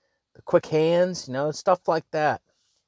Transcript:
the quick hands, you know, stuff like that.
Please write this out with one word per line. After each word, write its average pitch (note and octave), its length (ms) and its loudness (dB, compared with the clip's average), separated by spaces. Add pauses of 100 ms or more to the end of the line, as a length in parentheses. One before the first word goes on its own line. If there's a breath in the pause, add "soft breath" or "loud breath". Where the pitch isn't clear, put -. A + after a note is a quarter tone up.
(360)
the - 60 -20
quick - 260 2
hands, E3+ 600 0
you B2+ 60 -10
know, D3 180 -4
stuff - 360 0
like - 240 -2
that. D3+ 300 -2 (460)